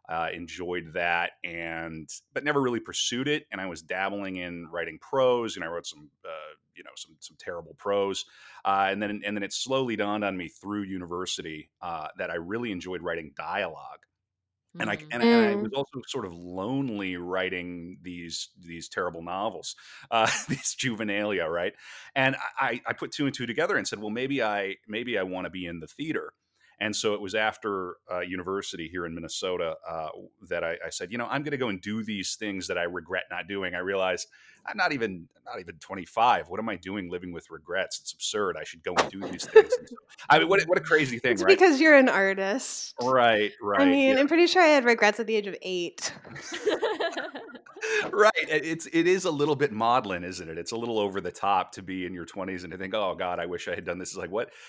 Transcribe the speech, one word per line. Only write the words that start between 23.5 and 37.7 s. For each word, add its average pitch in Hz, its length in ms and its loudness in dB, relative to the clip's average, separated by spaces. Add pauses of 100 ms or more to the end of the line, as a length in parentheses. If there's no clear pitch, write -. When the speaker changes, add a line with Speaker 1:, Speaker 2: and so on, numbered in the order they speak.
Speaker 1:
and 101 100 -2
said, 104 120 -6
"Well, 107 120 -8
maybe 131 320 -2
I, 101 340 0 (100)
maybe 113 320 -4
I 95 40 2
wanna 92 280 -4
be 90 160 -8
in 85 140 -8
the 78 60 -12
theater." 113 460 -6 (480)
And 104 140 -2
so 104 200 2
it 101 60 -4
was 98 140 -6
after, 101 600 0 (120)
uh, 90 120 -4
university 92 680 -4
here 87 160 -6
in 82 80 -6
Minnesota, 85 600 -4 (100)
uh, 80 260 -6 (380)
that 85 140 -2
I, 85 240 -2
I 80 40 -8
said, 90 200 -8
"You 117 80 -4
know, 117 100 -4
I'm 135 140 -2
gonna 147 140 -4
go 123 140 -2
and 95 100 -4
do 107 240 -4
these 104 320 -4
things 95 320 -4
that 90 100 0
I 87 60 2
regret 90 480 -4
not 87 160 -6
doing." 95 260 -4
I 90 60 -2
realized, 92 480 0 (360)
"I'm - 120 -8
not 180 160 2
even, 98 440 -4
I'm - 80 -20
not - 140 -10
even 85 220 -14
twenty-five. 95 680 0
What 95 120 -4
am 113 80 -4
I 101 80 -4
doing 92 340 -8
living 90 220 -8
with 85 180 -12
regrets? 85 480 -6